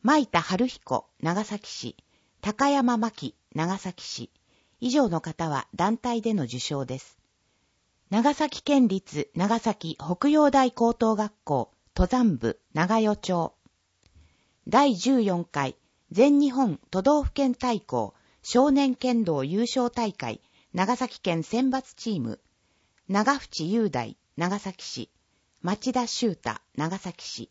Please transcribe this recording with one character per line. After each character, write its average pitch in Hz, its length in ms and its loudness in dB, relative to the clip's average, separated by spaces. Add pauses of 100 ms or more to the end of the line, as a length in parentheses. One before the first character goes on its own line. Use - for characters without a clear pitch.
舞 277 260 4
田 170 140 0
春 190 260 0
彦、 - 420 -6 (100)
長 175 240 -2
崎 208 260 -10
市。 - 280 -12 (420)
高 214 300 0
山 247 280 2
真 220 140 -2
希、 - 240 -12 (180)
長 170 240 -2
崎 - 260 -12
市。 - 260 -12 (500)
以 247 120 -2
上 262 180 4
の 165 120 0
方 165 280 -6
は 139 240 -4
団 208 240 0
体 240 240 -4
で 226 120 -2
の 190 100 0
受 120 160 -6
賞 139 260 -4
で 127 140 -8
す。 - 180 -20 (920)
長 240 240 4
崎 - 280 -2
県 277 240 4
立 180 460 -4
長 208 240 0
崎 196 400 -4
北 175 320 -2
洋 302 220 6
大 262 200 4
高 233 220 0
等 220 220 2
学 208 180 -4 (100)
校 135 280 -2 (240)
登 180 120 4
山 233 300 2
部、 113 220 -2 (140)
長 180 260 2
与 208 200 2
町。 175 360 -2 (1120)
第 262 280 4
十 247 260 2
四 180 240 0
回 139 300 -6 (360)
全 285 280 6
日 285 120 2
本 247 280 0 (120)
都 190 100 -2
道 285 220 4
府 - 100 -2
県 269 220 0
対 240 260 -2
抗 113 320 -4 (300)
少 262 260 4
年 277 240 4
剣 240 300 0
道 156 200 0
優 170 180 -2
勝 240 280 0
大 226 240 -4
会 117 280 -8 (320)
長 190 220 0
崎 240 240 -8
県 165 220 -2
選 254 300 0
抜 262 100 -4 (140)
チ - 160 -6
ー 175 100 -2
ム。 113 180 -6 (680)
長 214 300 2
淵 165 340 -8
雄 220 180 0
大、 123 280 -6 (180)
長 180 240 -2
崎 185 240 -12
市。 - 260 -12 (520)
町 208 320 -4
田 247 120 0
修 226 260 -2
太、 120 280 -8 (160)
長 165 220 -4
崎 - 260 -12
市。 - 280 -14